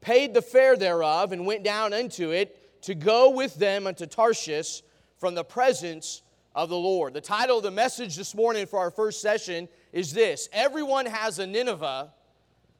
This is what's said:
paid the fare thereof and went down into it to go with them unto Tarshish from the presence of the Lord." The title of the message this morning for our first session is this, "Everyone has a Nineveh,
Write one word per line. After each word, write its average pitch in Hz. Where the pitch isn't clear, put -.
paid 254
the 226
fare 262
thereof 175
and 175
went 202
down 208
into 208
it -
to 190
go 220
with 262
them 196
unto 170
Tarshish 160
from 180
the 170
presence 226
of 165
the 175
Lord." 175
The 147
title 233
of 208
the 196
message 226
this 196
morning 220
for 202
our 175
first 214
session 185
is 165
this, 185
"Everyone 269
has 214
a 190
Nineveh, 156